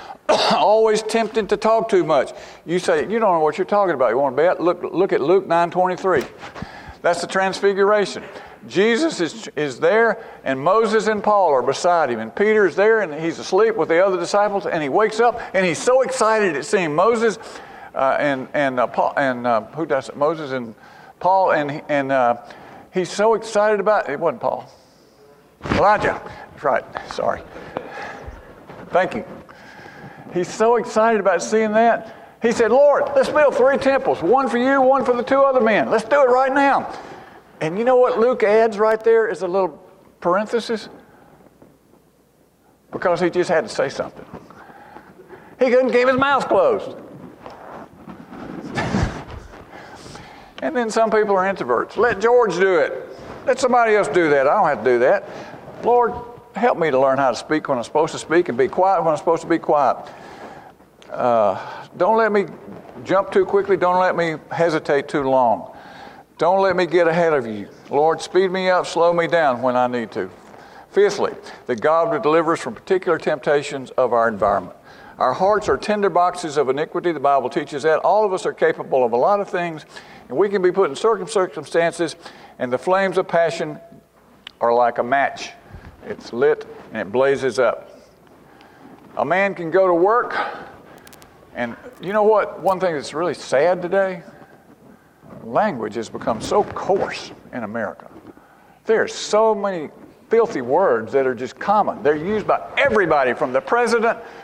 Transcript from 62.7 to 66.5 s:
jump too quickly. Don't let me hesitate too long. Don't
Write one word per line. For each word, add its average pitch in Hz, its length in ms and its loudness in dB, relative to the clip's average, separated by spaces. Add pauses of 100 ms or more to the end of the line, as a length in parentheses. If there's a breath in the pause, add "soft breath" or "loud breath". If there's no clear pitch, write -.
jump 190 260 0
too 196 140 4
quickly. 196 320 0
Don't 180 240 2
let 170 160 2
me 165 200 -2 (140)
hesitate 151 580 0
too 147 160 -2
long. 123 520 0 (640 loud breath)
Don't 185 240 2